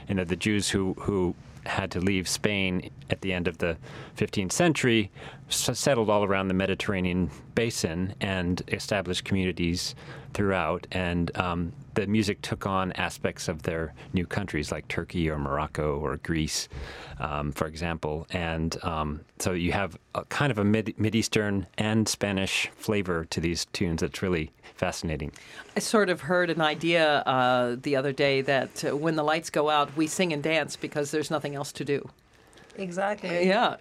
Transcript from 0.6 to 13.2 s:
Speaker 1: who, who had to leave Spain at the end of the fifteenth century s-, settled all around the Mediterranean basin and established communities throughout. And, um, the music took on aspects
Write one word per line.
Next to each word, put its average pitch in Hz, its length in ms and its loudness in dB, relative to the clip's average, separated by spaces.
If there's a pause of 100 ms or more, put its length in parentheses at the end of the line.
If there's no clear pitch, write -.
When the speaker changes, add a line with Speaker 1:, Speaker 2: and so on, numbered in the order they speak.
Speaker 1:
who, 95 240 0
who 90 420 0 (300)
had 95 260 -4
to 87 100 -2
leave 92 260 0
Spain 95 600 0 (200)
at - 120 0
the 95 100 -2
end 90 160 0
of 85 120 -4
the 85 180 0 (380)
fifteenth 98 360 -2
century 123 580 4 (380)
s-, - 320 -2
settled 117 300 4
all 104 160 6
around 95 240 2
the 92 40 2
Mediterranean 92 760 2 (260)
basin 98 640 0
and 90 480 0
established 95 560 -2
communities 90 720 0 (380)
throughout. 92 580 0
And, 87 460 0
um, 87 340 -2 (220)
the 101 140 0
music 101 340 2
took - 240 -6
on 92 280 0
aspects - 540 -4